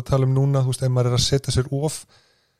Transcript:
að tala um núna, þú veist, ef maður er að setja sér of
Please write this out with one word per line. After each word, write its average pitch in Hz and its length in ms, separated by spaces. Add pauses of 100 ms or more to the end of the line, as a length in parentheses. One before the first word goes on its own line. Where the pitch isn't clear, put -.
að - 80
tala 131 160
um 131 80
núna, 139 260
þú 127 120
veist, - 100
ef 131 80
maður 123 160
er 123 100
að 123 60
setja - 320
sér 135 160
of 139 340 (540)